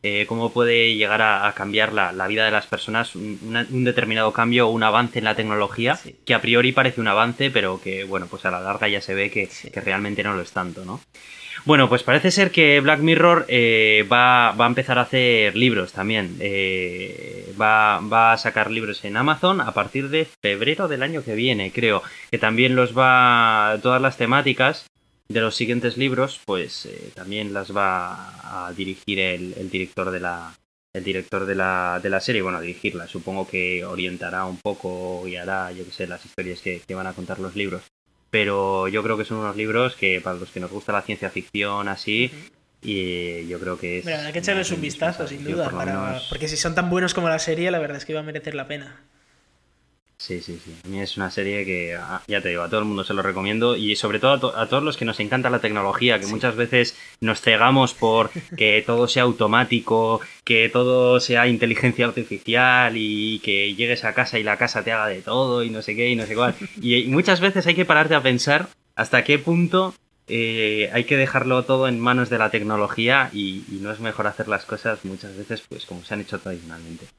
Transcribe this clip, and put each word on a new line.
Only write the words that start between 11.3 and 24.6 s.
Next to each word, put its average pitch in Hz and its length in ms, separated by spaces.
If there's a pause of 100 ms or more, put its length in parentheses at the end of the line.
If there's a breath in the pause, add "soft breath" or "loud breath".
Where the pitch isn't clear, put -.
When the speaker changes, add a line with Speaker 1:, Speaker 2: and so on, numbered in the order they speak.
Speaker 1:
Bueno, 143 220
pues 127 160
parece 147 280
ser 190 200
que 143 300
Black 147 180
Mirror, 165 480
eh, 110 640
va, 123 400
va 113 140
a - 20
empezar 123 300
a 123 60
hacer 117 520
libros 110 380
también. 95 480
Eh, 95 1200
va, 107 400
va 113 320
a 113 40
sacar 107 320
libros 110 360
en 101 100
Amazon 156 460
a 110 120
partir 135 360
de 156 180 (140)
febrero 123 480
del 131 140
año 147 200
que 113 120
viene, 110 360
creo. 110 320 (280 loud breath)
Que 113 60
también 120 380
los 123 220
va, 120 840
todas 127 200
las 131 160
temáticas 131 680 (420)